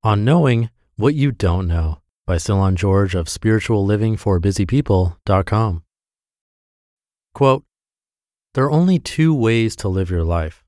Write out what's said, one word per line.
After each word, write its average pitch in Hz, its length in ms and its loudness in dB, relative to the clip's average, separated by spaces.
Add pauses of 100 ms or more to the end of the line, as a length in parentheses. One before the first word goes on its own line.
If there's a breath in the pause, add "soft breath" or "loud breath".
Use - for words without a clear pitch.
On 104 200 0
Knowing 127 440 2 (280)
What 135 180 0
You 139 160 0
Don't 92 340 -2
Know 80 360 -2 (240)
by 90 100 -2
Cylon 95 400 0
George 95 400 0
of 87 140 -4
spiritual 110 560 0
living 107 320 0
for 98 200 0
busy 95 280 0
people 95 580 0
dot 95 220 0
com. 107 380 -2 (1500)
Quote, 135 300 0 (880)
"There 131 120 0
are 143 60 0
only 175 280 2
two 160 340 0
ways 113 440 0
to - 100 -6
live 92 220 -2
your 87 160 -2
life. 82 420 -4